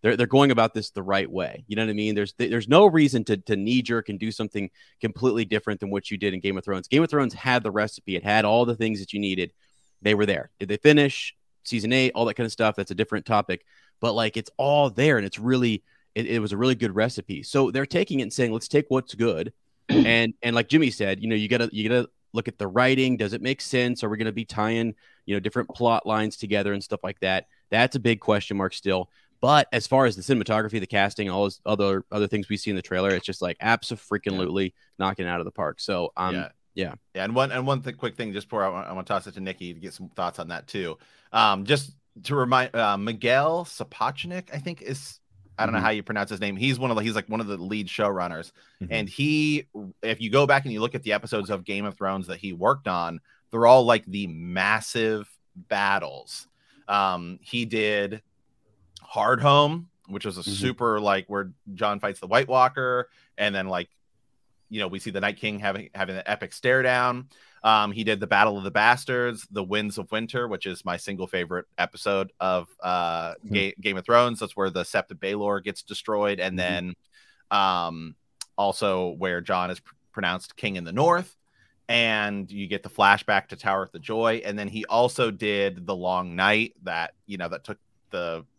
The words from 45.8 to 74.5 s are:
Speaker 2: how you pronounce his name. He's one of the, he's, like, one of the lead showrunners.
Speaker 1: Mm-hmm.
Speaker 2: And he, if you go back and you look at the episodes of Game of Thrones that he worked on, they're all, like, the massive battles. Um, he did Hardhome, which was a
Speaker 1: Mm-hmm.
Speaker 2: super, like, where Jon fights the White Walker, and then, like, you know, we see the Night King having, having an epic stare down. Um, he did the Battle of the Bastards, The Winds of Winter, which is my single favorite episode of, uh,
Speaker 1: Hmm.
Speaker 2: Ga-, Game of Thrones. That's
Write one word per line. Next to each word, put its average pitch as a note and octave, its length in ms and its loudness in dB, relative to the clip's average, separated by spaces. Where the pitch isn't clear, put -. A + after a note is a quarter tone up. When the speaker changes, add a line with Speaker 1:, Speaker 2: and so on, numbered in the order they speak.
Speaker 2:
how A2 40 4
you G#2 140 -2
pronounce G#2 260 -4
his F#2+ 100 -8
name. G2+ 160 -4
He's B2+ 220 0
one B2+ 140 -2
of A2 40 2
the, G#2+ 60 0
he's, A2 140 -2
like, G2+ 120 -4
one A2 120 -4
of G#2 80 -6
the G2+ 100 -6
lead G2 300 -6
showrunners. F2 640 -4
Speaker 1:
Mm-hmm. F#2 120 -8
Speaker 2:
And G#2+ 160 -2
he, D3+ 580 0
if A2 180 -4
you A2+ 100 -6
go C3+ 160 6
back C#3 180 4
and B2+ 80 -6
you G#2+ 80 -4
look A#2+ 140 -2
at - 80 -8
the G#2+ 100 -2
episodes G#2 380 -4
of F#2 140 -4
Game G2+ 200 -6
of G2 140 -8
Thrones F#2+ 300 -4
that F2+ 100 -8
he G2 140 -8
worked A2+ 360 0
on, E2+ 320 -2
they're A#2 160 4
all, B2+ 180 10
like, A#2 220 4
the G2 220 -4
massive G#2 1000 -2
battles. F#2 880 -2
Um, F#2 540 0
he A#2+ 240 -6
did G#2+ 560 -2
Hardhome, C#3+ 840 2
which G2 160 -10
was F2+ 140 -6
a - 20 -10
Speaker 1:
Mm-hmm. G2 140 -6
Speaker 2:
super, A2+ 460 0
like, G2 280 0
where G2 240 -4
Jon G2+ 260 -2
fights G2+ 200 -6
the F#2+ 60 -14
White B2+ 220 2
Walker, B2+ 600 0
and G2+ 180 -2
then, F#2+ 140 -4
like, F2+ 220 -4
you G#2+ 100 -8
know, F#2+ 80 -2
we F#2+ 100 -8
see G#2+ 120 -10
the F#2+ 100 -4
Night G#2 160 -2
King G#2 220 -6
having, G2+ 360 -4
having F#2+ 220 -6
an F#2+ 80 -8
epic G#2 300 -6
stare C3 280 2
down. B2 460 0
Um, G#2+ 300 4
he G#2+ 120 -6
did G#2 160 0
the G#2 60 -4
Battle G#2 300 4
of F#2+ 80 -8
the F#2+ 60 -4
Bastards, A#2+ 800 2
The G2+ 120 -4
Winds G#2 360 -4
of F#2 120 -12
Winter, A2+ 380 -4
which G2+ 180 -8
is F2+ 180 -8
my F2 120 -4
single F#2 300 -8
favorite F2 400 -6
episode G2 600 -2
of, F2+ 280 -2
uh, E2+ 520 -4
Speaker 1:
Hmm. G2+ 60 -8
Speaker 2:
Ga-, G2 280 -2
Game G2 180 -2
of F2+ 80 -10
Thrones. A#2+ 340 4
That's G#2+ 160 -8